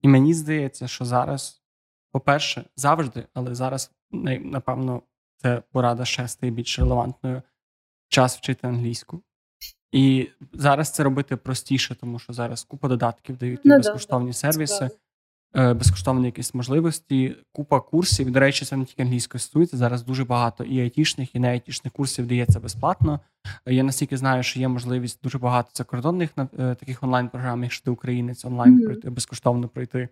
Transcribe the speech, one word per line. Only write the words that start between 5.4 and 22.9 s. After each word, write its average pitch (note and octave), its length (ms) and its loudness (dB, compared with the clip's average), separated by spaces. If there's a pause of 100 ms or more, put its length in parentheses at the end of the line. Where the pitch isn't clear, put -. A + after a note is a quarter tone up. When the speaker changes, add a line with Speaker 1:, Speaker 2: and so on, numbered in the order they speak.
Speaker 1:
порада B2 340 0
ще B2 220 -4
стає B2+ 240 -6
більш A#2 280 -6
релевантною, B2+ 640 0 (680)
час B2+ 280 2
вчити - 300 -6
англійську. A#2+ 540 -6 (720)
І C3 360 4 (260)
зараз C#3+ 380 2
це D#3 120 -2
робити C3+ 340 0
простіше, B2+ 580 -4
тому A#2+ 240 -10
що - 140 -16
зараз A#2+ 300 -8
купа C#3+ 240 -8
додатків B2 500 -2
дають B2 260 -6
Speaker 2:
Ну C#4 80 10
да, C#4+ 60 12
Speaker 1:
безкоштовні C#3+ 520 0
Speaker 2:
да, A#2+ 40 -8
Speaker 1:
сервіси, D#3 420 0
Speaker 2:
справді. C3+ 200 -4 (600)
Speaker 1:
е, B2+ 180 6
безкоштовні B2+ 520 2
якісь A#2+ 280 -6
можливості, C3+ 840 -2 (160)
купа D3 300 0
курсів. D3+ 500 0
До C3 80 4
речі, C#3 260 4
це C3+ 120 -4
не C3 80 -2
тільки - 160 -8
англійською B2 400 -2
стосується, D#3 360 0
зараз B2 260 0
дуже C3 220 -2
багато A#2+ 380 0
і C3 160 -2
айтішних, B2+ 560 -2
і B2 40 -2
неайтішних B2 540 -4
курсів B2+ 340 -4
дається B2 320 2
безплатно. D3 600 -2 (460)